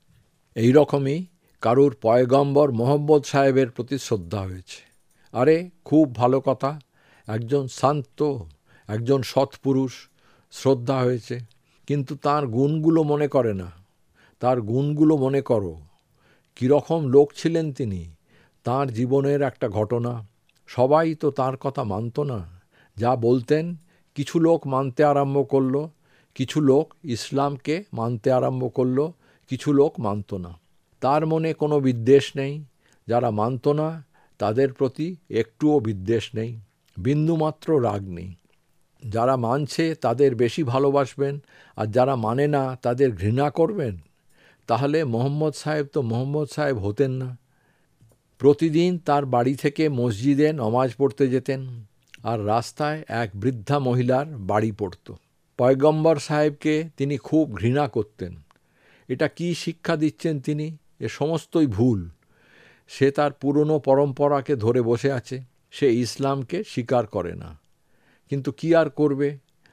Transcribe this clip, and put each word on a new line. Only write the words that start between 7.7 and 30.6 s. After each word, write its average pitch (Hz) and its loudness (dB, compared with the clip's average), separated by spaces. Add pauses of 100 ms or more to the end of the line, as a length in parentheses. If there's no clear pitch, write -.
একজন 117 0
সৎপুরুষ, 135 -2 (420)
শ্রদ্ধা 131 0
হয়েছে, 123 -2 (480)
কিন্তু 143 -4
তার 147 0
গুণগুলো 156 2
মনে 147 0
করে 123 0
না। 90 -8 (680)
তার 123 0
গুণগুলো 147 2
মনে 135 0
করো, 95 -2 (720)
কীরকম 143 2
লোক 143 6
ছিলেন 165 -2
তিনি, 90 -8 (480)
তার 131 -2
জীবনের 139 0
একটা 131 -4
ঘটনা। 113 -2 (400)
সবাই 151 2
তো 151 -2
তার 131 -2
কথা 139 -6
মানত 113 -4
না, 98 -8 (360)
যা 123 0
বলতেন, 131 0 (400)
কিছু 147 -4
লোক 160 2
মানতে 135 0
আরম্ভ 139 2
করলো, 139 0 (460)
কিছু 139 -2
লোক 143 4 (100)
ইসলামকে 143 -4 (100)
মানতে 120 -2
আরম্ভ 127 0
করলো, 131 0 (340)
কিছু 139 -2
লোক 143 4
মানত 104 -4
না। 87 -10 (400)